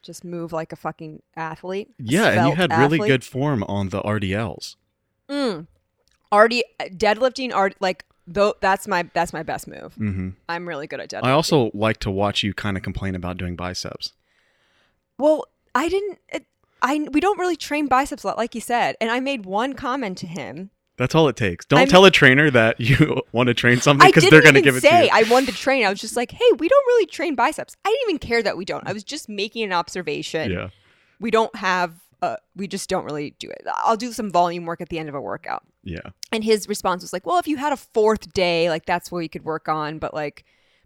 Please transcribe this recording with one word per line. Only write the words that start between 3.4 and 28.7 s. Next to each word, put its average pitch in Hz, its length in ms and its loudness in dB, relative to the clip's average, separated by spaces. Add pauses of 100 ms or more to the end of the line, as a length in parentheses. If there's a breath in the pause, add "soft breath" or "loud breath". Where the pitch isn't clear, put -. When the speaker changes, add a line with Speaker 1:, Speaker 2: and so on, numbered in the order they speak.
Speaker 2:
on 98 260 -4
the 95 120 -4
R 107 180 -2
D 95 160 -2
Ls. 107 400 -8 (540)
Speaker 1:
Mm. 233 380 -6 (680)
R 214 160 6
D, 240 160 -2 (160)
deadlifting, 220 720 -2
R-, 196 240 2
like, 190 240 -4 (240)
though, 202 320 0
that's 196 280 0
my, 175 260 -2
that's 175 200 -2
my 160 100 -8
best - 240 -8
move. - 320 -18
Speaker 2:
Mm-hmm. 95 300 -4 (200)
Speaker 1:
I'm 175 180 -8
really 151 200 -10
good 135 120 -12
at 85 100 -12
deadlifting. 110 160 -8
Speaker 2:
I 127 60 2
also 143 420 2
like 107 280 -2
to 107 100 -4
watch 101 320 -2
you 101 100 -4
kinda 95 280 -6
complain 95 340 -8
about 90 220 -8
doing 90 180 -8
biceps. - 580 -10 (1040)
Speaker 1:
Well, 294 280 2 (280)
I 302 160 -2
didn't, 392 300 -4 (100)
it, - 160 -10 (360)
I, 294 300 -2
we 302 80 0
don't 392 200 0
really 359 160 -2
train 294 320 -4
biceps 269 360 -2
a 202 40 -4
lot, 180 100 -4
like 233 180 -6
you 226 60 -8
said. 226 400 -2
And 226 80 -2
I 240 100 -2
made 262 260 -6
one 220 280 -4
comment 240 460 -8
to 175 80 -12
him 160 420 -12 (280)
Speaker 2:
That's 123 160 -2
all 160 140 4
it 123 80 -2
takes. 92 300 -4
Don't 143 160 4
Speaker 1:
I'm 269 60 6
Speaker 2:
tell 185 180 8
a 185 60 10
trainer 143 400 6
that 117 280 4
you 131 480 2
<laughs> - 60 -20
wanna 120 200 2
train 123 280 4
something 147 260 6
Speaker 1:
I 392 40 10
Speaker 2:
'cause - 120 8
they're 392 80 8 (100)
Speaker 1:
didn't 480 40 6
Speaker 2:
gonna 143 140 10
Speaker 1:
even 349 40 4
Speaker 2:
give - 140 4
it - 40 -2
to - 60 6
Speaker 1:
say 330 180 8
Speaker 2:
you. 185 60 2
Speaker 1:
I 220 120 4
wanted 247 260 4
to 196 80 -8
train. 269 280 0
I 190 40 2
was 202 100 -4
just - 160 -12
like, 240 160 -4
"Hey, - 140 -4 (120)
we 311 120 -4
don't 554 180 6
really 480 180 4
train 320 300 -6
biceps." - 480 -4
I 381 60 -4
didn't 480 200 -2
even 339 100 -4
care 233 240 -2
that 196 140 -2
we 180 80 -10
don't. 147 220 -8